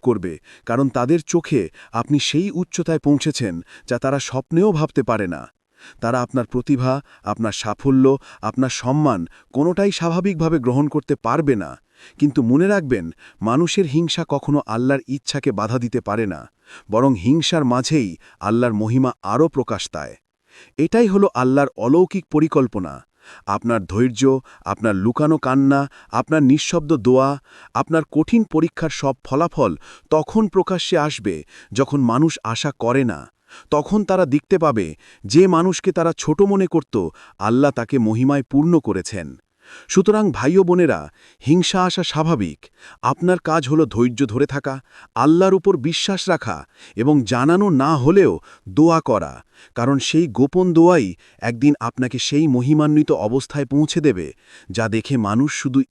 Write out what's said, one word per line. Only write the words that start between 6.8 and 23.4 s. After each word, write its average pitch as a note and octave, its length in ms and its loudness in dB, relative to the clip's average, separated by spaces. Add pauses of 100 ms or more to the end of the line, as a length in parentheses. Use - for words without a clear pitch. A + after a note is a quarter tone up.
আপনার G#2 280 -4
সাফল্য, C3 640 2 (240)
আপনার B2+ 280 -2
সম্মান B2+ 560 -2 (280)
কোনোটাই F3+ 380 0
স্বাভাবিকভাবে E3+ 680 -2
গ্রহণ B2+ 280 0
করতে D3 280 -4
পারবে C#3 400 -2
না। D#2 220 -8 (420)
কিন্তু D3 220 2
মনে C3+ 260 4
রাখবেন, B2+ 440 -2 (300)
মানুষের D3+ 440 0
হিংসা D#3+ 440 -2
কখনো C#3+ 360 -2
আল্লাহর B2+ 420 -2
ইচ্ছাকে C#3 440 -4
বাধা G#2+ 280 -4
দিতে A#2 220 -4
পারে G#2+ 260 -4
না, D2 200 -10 (440)
বরং B2+ 220 2
হিংসার C#3+ 520 0
মাঝেই B2 520 -2 (220)
আল্লাহর A#2 340 0
মহিমা A#2+ 380 0 (120)
আরও B2 240 -2
প্রকাশ A#2 420 -6
পায়। C#2 260 -12 (600)
এটাই G#3+ 300 2
হলো G3 260 4
আল্লাহর C3 340 2 (100)
অলৌকিক E3 480 2
পরিকল্পনা। A2 760 -2 (440)